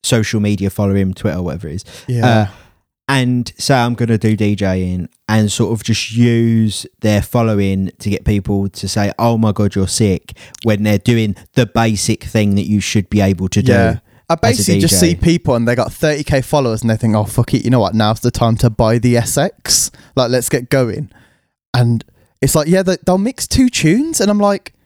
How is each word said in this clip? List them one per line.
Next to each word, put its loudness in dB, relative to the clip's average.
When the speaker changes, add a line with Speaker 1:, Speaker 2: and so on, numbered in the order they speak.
Speaker 1:
social 0
media 0
following, 0
Twitter, -4
whatever -8
it -10
is. -10
Speaker 2:
Yeah. -2
Speaker 1:
Uh, 4
and 0
say, 0
"I'm 2
gonna 0
do 2
D 0
Jing," -2
and 2
sort -2
of -4
just -4
use 0
their 0
following -2
to -6
get -4
people -2
to -12
say, -2
"Oh 0
my 2
God, -2
you're 0
sick," -2
when 0
they're 2
doing 0
the 2
basic -2
thing 0
that -2
you 0
should -2
be 2
able 0
to 0
do 4
Speaker 2:
Yeah. 2
I 0
Speaker 1:
as -8
a -6
Speaker 2:
basically 2
just 2
see 2
Speaker 1:
D -
J. -8
Speaker 2:
people 2
and 0
they 2
got -2
thirty -2
K 0
followers -2
and 0
they 0
think, 0
"Oh, 2
fuck -2
it, 0
you 0
know 4
what? 0
Now's 0
the 0
time 0
to 2
buy 2
the 2
S -2
X. -2
Like, 2
let's 0
get -2
going." 0
And 0
it's 0
like, 2
yeah, 4
they, 0
they'll 2
mix -4
two 2
tunes. 0
And 2
I'm 2
like 0